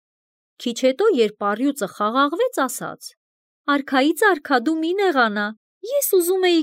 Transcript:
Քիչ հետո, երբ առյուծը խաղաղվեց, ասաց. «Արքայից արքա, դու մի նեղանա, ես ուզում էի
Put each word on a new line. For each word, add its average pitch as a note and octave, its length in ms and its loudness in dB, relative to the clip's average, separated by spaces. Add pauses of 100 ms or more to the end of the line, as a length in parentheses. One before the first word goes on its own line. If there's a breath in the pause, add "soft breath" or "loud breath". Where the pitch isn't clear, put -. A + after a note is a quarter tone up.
(600)
Քիչ A#3+ 180 -6
հետո, C4 340 2
երբ A3 340 0
առյուծը G#3 440 -2
խաղաղվեց, C#4+ 720 -2
ասաց. - 400 -6 (680)
«Արքայից C#4+ 540 0
արքա, D#4+ 400 2
դու D#4 160 -2
մի D#4+ 160 -2
նեղանա, B3 540 0 (360)
ես C#5 300 -2
ուզում F#4 320 2
էի E4+ 180 4